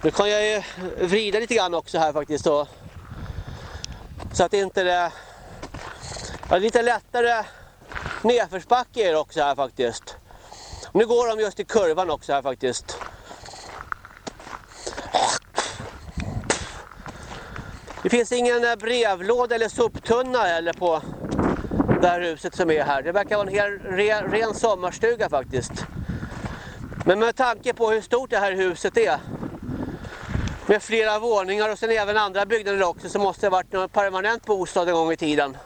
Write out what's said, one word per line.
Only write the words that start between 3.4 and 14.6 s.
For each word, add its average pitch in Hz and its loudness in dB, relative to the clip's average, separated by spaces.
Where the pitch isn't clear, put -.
Så 185 2
att 170 0
inte 196 0
det... 175 2
Ja, 175 4
lite 226 2
lättare 233 0
nedförsbacke 226 2
är 165 4
det 156 4
också 151 -2
här 143 2
faktiskt. 127 -4
Nu 214 6
går 240 2
de 220 0
just 208 -2
i 185 -4
kurvan 175 4
också 143 -2
här 139 2
faktiskt. 127 -2